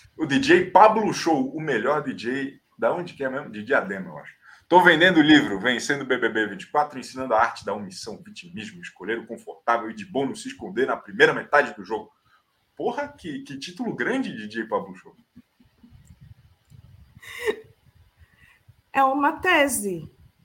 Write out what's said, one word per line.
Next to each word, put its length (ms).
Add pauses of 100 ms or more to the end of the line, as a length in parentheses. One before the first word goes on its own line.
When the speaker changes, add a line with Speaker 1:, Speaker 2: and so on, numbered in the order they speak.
(160)
Speaker 1:
O 100
D 120
J 320
Pablo 420
Show, 400
o 80
melhor 440
D 100
J 460 (180)
da 160
onde 200
que 100
é 40
mesmo? 220
De 140
Diadema, 460
eu 80
acho. 140 (360)
Tô 140
vendendo 360
o 40
livro, 380
Vencendo 420
o 20
B 140
B 100
B 200
vinte 140
e 40
quatro, 320
ensinando 360
a 60
arte 240
da 80
omissão, 480
vitimismo, 640
escolher 340
o 100
confortável 640
e 60
de 100
bom 220
não 80
se 140
esconder 400
na 80
primeira 360
metade 420
do 100
jogo. 260 (680)
Porra, 300
que, 360
que 160
título 360
grande, 420
D 120
J 180
Pablo 300
Show. 180 (3750)
Speaker 2:
É 120
uma 340
tese. 760 (320)